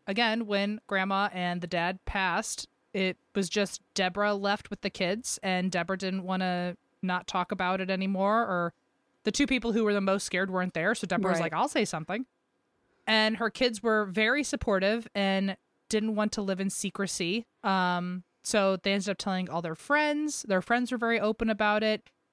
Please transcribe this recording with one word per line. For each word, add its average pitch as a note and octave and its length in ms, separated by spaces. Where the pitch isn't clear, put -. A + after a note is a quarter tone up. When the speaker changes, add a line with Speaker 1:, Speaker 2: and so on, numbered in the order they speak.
Speaker 1:
again, A3 400
when G3+ 400
grandma G3 460
and F3+ 280
the F3 60
dad F3 380
passed, F#3+ 640
it F#3+ 220
was G3 140
just - 340
Deborah G3+ 400
left G3+ 360
with - 120
the G3 80
kids, G3 520
and F#3 300
Deborah F3+ 260
didn't F#3+ 240
wanna F3+ 540
not F3+ 240
talk F3+ 240
about F#3 300
it F#3+ 100
anymore, F#3+ 520
or F3 300
the G#3+ 80
two C#4 160
people A#3+ 240
who A3+ 100
were G#3 120
the G3+ 60
most F#3+ 260
scared F#3+ 220
weren't F#3 260
there, F3+ 200
so G3 140
Deborah F3+ 240
was E3 80
Speaker 2:
Right. E3 60
Speaker 1:
like, D#3+ 80
"I'll G3 120
say C#4 180
something." F#3 400
And A3 280
her A3+ 100
kids A#3 340
were G#3+ 220
very A3 400
supportive G#3 680
and G3 420
didn't G#3+ 260
want G#3+ 180
to A3 100
live F#3+ 180
in G3 80
secrecy. F#3+ 760
Um, F3+ 580
so G3 340
they G3 160
ended G3 180
up F#3+ 80
telling F#3 320
all E3 120
their E3 120
friends. D4+ 680
Their F#3 180
friends A#3+ 300
were B3 60
very A#3 220
open A3 300
about G#3+ 320
it G#3+ 260